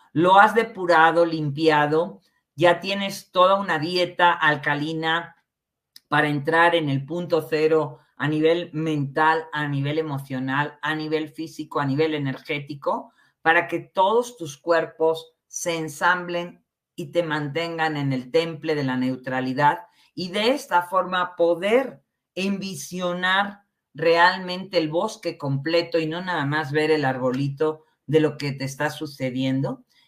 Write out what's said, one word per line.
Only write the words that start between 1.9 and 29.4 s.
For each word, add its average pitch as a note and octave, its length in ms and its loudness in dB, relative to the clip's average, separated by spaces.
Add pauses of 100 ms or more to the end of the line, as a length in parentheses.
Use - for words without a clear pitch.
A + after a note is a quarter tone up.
¿Ya F3 260 4
tienes G3 500 -6
toda F#3 280 6
una F3+ 200 -2
dieta F3 560 2
alcalina D#3+ 1040 -2 (720)
para D3+ 200 2
entrar D#3+ 460 4
en D#3 160 0
el C3+ 160 -2
punto E3 420 -2
cero D#3 520 0 (160)
a C#3 120 -4
nivel E3 460 0
mental, D#3 800 0
a D3 140 -4
nivel C#3+ 300 -2
emocional, C#3 840 -4
a D3+ 120 -4
nivel D#3 360 -4
físico, D#3 500 -8
a C#3+ 60 -2
nivel D3+ 280 0
energético, C#3+ 1000 -6 (260)
para E3+ 260 2
que E3+ 120 -4
todos A3 580 0
tus D3+ 220 -12
cuerpos D#3+ 720 0 (140)
se E3+ 320 -6
ensamblen F3 840 -4 (320)
y E3 180 -10
te E3+ 100 2
mantengan D#3 720 -4
en C#3 160 -2
el B2 180 -6
temple D#3+ 440 -2
de C#3+ 100 -2
la B2+ 140 -2
neutralidad C3 880 0 (280)
y F3+ 160 -8
de G#3+ 200 0
esta F#3 320 0
forma F3+ 540 -2
poder F#3+ 640 0 (320)
envisionar F#3 1300 -4 (320)
realmente F3+ 840 2
el D#3+ 100 2
bosque E3+ 480 -4
completo D#3+ 600 0
y D#3+ 80 0
no E3 160 -6
nada E3+ 240 -2
más D3+ 260 -2
ver D#3 180 2
el D3+ 140 2
arbolito C3+ 800 -2 (220)
de D#3 140 4
lo D3 160 0
que C#3+ 160 -6
te C#3 120 -8
está D3 260 -4
sucediendo. C3+ 920 -4 (240)